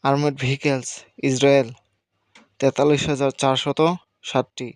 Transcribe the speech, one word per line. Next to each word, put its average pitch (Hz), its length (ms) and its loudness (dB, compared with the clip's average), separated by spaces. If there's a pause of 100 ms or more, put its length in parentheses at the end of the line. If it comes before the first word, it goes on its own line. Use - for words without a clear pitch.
আর্মড 143 380 0
ভেহিকলস, 131 480 -2 (400)
ইসরায়েল 135 380 4 (920)
তেতাল্লিশ 139 520 2
হাজার 135 200 -2 (100)
চারশত 139 400 0 (480)
ষাটটি 127 460 -4